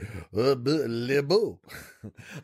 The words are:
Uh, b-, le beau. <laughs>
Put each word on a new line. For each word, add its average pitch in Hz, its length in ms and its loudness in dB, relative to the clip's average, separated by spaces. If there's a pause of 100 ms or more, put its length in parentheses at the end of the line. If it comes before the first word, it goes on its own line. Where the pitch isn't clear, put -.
(360)
Uh, 131 200 4
b-, 135 320 2
le 120 340 0
beau. 170 420 2
<laughs> - 60 -20 (760)